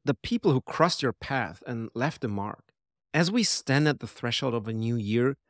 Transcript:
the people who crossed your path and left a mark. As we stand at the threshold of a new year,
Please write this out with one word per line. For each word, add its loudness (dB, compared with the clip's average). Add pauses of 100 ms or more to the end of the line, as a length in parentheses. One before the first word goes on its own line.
the 2
people 0
who 2
crossed 0
your 0
path -6
and -8
left -2
a -4
mark. -6 (400)
As 4
we 2
stand 2
at 2
the -8
threshold -4
of -4
a -4
new -2
year, 0 (140)